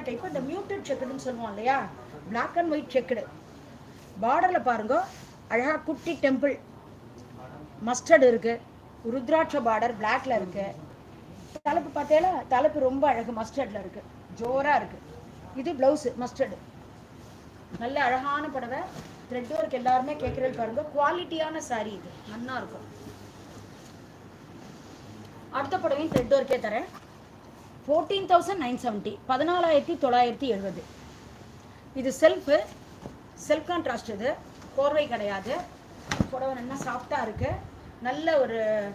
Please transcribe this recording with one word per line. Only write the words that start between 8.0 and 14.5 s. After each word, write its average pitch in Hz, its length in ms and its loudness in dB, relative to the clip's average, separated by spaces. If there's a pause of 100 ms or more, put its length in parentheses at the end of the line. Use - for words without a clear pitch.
இருக்கு. 226 220 2 (580)
ருத்ராட்ச 294 560 2
பார்டர் 226 320 2
பிளாக்ல 247 400 2
இருக்கு. 190 260 -4 (1000)
தலைப்பு 311 280 0
பார்த்தேல, 302 300 6 (260)
தலைப்பு 294 260 6 (100)
ரொம்ப 269 240 2
அழகு, 233 280 -2
மஸ்டர்ட்ல 226 440 -4
இருக்கு, 185 180 -12 (380)
ஜோரா 269 400 2